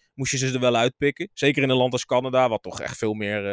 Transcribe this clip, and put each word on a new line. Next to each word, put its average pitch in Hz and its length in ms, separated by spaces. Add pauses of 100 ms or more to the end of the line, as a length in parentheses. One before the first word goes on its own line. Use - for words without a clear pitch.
(140)
moest 135 180
je 135 60
ze 131 160
er 127 60
wel 123 160
uitpikken. 127 560
Zeker 139 300
in 131 80
een 131 60
land 127 160
als 120 140
Canada, 127 420
wat 110 140
toch - 180
echt - 180
veel 107 160
meer, 104 380